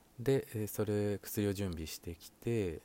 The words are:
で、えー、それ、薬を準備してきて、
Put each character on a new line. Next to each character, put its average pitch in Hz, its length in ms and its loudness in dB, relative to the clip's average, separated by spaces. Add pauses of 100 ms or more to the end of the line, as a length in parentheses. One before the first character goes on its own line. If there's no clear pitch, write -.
(180)
で、 135 340 2
え 107 120 -2
ー、 - 20 -2
そ 107 180 0
れ、 104 340 2
薬 - 280 0
を 101 60 4
準 95 180 0
備 82 160 -4
し - 120 -8
て 87 180 -10
き - 160 -18
て、 104 520 0